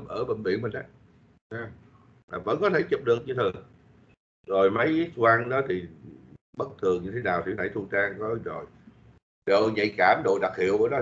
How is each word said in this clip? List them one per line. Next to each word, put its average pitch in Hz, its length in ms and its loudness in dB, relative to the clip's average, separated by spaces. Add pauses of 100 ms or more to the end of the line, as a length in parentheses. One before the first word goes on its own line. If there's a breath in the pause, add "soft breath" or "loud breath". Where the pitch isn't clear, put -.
ở 110 180 -6
bệnh 110 180 -6
viện 101 180 0
mình 117 100 -6
đó. - 80 -10 (720)
À, 113 220 -10 (600)
là - 60 -8
vẫn 127 240 -2
có 202 80 2
thể 170 200 2
chụp 143 160 0
được 117 200 4
như 127 80 -8
thường. 113 220 0 (920)
Rồi 98 240 4
máy 160 440 0
X 123 40 -8
quang 117 300 4
đó 131 200 0
thì 90 160 -4 (720)
bất 135 100 -4 (140)
thường 92 220 2
như 95 80 -8
thế 110 100 -6
nào 87 240 -2
thì 92 80 -4
nãy 95 200 -4
Thu 98 180 -6
Trang 98 280 0
có 113 240 -4
rồi. 80 220 -8 (800)
Độ 104 300 4
nhạy 104 220 0
cảm, 92 260 6
độ 95 180 2
đặc 95 160 -2
hiệu 95 200 2
của 113 120 2
nó 135 120 0